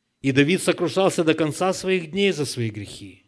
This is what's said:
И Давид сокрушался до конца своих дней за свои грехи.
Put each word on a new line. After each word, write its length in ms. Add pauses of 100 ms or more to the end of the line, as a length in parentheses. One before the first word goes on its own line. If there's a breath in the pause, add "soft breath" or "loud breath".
(220)
И 100
Давид 300
сокрушался 640
до 100
конца 400
своих 380
дней 200
за 140
свои 240
грехи. 580